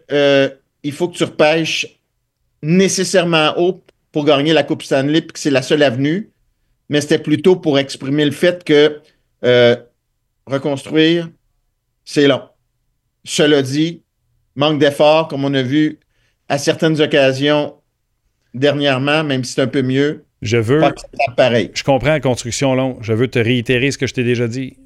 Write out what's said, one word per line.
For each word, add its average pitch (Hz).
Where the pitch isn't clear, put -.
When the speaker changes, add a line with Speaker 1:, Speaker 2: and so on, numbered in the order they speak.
Speaker 1:
euh, 139
il 147
faut 175
que 175
tu 170
repêches -
nécessairement 175
haut 175
pour 147
gagner 147
la 147
Coupe 151
Stanley, 147
puis -
que -
c'est 151
la 131
seule 147
avenue, 143
mais 147
c'était 151
plutôt 151
pour 156
exprimer 139
le 143
fait 175
que, 151
euh, 120
reconstruire, 156
c'est 143
long. 127
Cela 151
dit, 156
manque 147
d'effort, 151
comme 139
on 139
a 135
vu 151
à 139
certaines 160
occasions 143
dernièrement, 143
même 131
si -
c'est 147
un 135
peu 131
mieux, 143
Speaker 2:
Je 107
veux, 120
Speaker 1:
pas 151
que -
ça -
tape 120
pareil. 117
Speaker 2:
je -
comprends 135
la 156
construction 131
longue. 131
Je 110
veux 120
te 127
réitérer 123
ce -
que 131
je -
t'ai 131
déjà 117
dit. 131